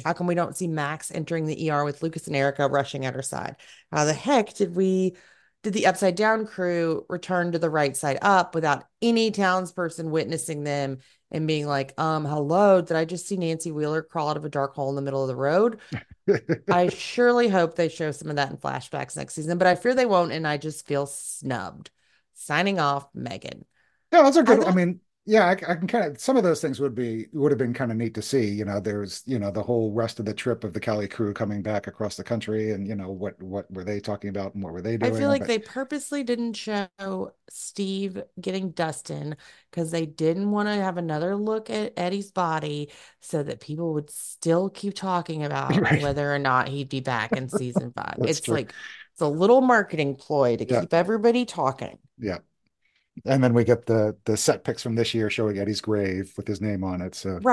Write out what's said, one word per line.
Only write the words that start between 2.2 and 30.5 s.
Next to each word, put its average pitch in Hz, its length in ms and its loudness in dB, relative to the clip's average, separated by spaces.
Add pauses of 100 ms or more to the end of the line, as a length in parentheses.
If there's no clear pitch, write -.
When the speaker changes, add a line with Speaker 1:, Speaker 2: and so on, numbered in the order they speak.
Speaker 1:
and 151 100 -4
Erica 139 320 2
rushing 135 380 0
at 123 80 -4
her 131 80 -6
side? - 320 -6 (380)
How 151 120 2
the 151 100 4
heck 226 400 2
did 175 220 -2
we, 185 400 2 (460)
did 208 100 -2
the - 140 0
Upside 185 300 4
Down 220 300 2
crew 170 640 -2
return 175 440 -2
to 165 80 0
the 165 100 2
right 147 260 2
side 139 240 0
up 190 340 4
without 156 300 0 (160)
any 226 300 4
townsperson 180 800 0
witnessing 156 540 -2
them 139 340 -2 (320)
and 156 160 -2
being 151 200 0
like, 139 340 -2
"Um, 156 240 0
hello, 170 580 4
did 165 140 -2
I 160 80 2
just 170 240 -6
see 202 80 -2
Nancy 165 360 -2
Wheeler 151 300 -2
crawl 156 280 -4
out 151 60 -2
of 151 80 -6
a 151 40 -8
dark 139 260 -4
hole 135 160 -2
in 139 60 -4
the 139 60 -4
middle 135 200 -2
of 135 60 0
the 127 80 -4
road?" 180 440 2 (460)
Speaker 2:
<laughs> - 420 0
Speaker 1:
I 180 200 4
surely 240 600 2
hope 175 280 2
they 165 120 2
show 156 220 -4
some 147 180 -10
of 147 80 -4
that 139 140 0
in 135 60 -10
flashbacks 131 600 -8
next 147 180 -10
season, 160 240 -4
but 180 100 4
I 180 80 6
fear 240 180 0
they 247 120 4
won't, 175 260 4
and 160 140 -4
I 147 120 0
just 151 280 -10
feel 143 200 0
snubbed. - 840 -8 (440)
Signing 180 460 0
off, 143 340 0
Megan. - 500 -10 (480)
Speaker 2:
Yeah, 330 100 10
those 277 140 8
are 320 60 10
good. 226 160 8
Speaker 1:
I - 80 4
Speaker 2:
I 185 60 4
Speaker 1:
thought - 0 -
Speaker 2:
mean, 180 280 2 (240)
yeah, 214 220 6
I, - 60 6
I 170 220 -2
can 170 120 -2
kinda, 175 320 0
some 262 180 2
of 226 80 6
those 170 160 2
things 131 200 -2
would 135 140 0
be, 113 380 -4
would 147 200 2
have 131 60 4
been 120 160 0
kinda 120 200 -2
neat 113 200 -2
to 107 80 -4
see. 120 260 2
You 104 160 -2
know, 101 160 -2
there 104 200 -2
was, 98 260 -10
you 127 120 -2
know, 101 120 -2
the 101 120 -4
whole 113 300 0
rest 113 280 -2
of 101 60 -6
the 104 80 -4
trip 117 300 -4